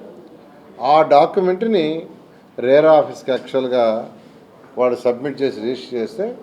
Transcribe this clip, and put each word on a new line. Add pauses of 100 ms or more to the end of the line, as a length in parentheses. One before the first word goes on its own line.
(800)
ఆ
డాక్యుమెంట్ని (540)
రేరా
ఆఫీస్కి
యాక్చువల్‌గా (680)
వాడు
సబ్మిట్
చేసి
రిజిస్టర్
చేస్తే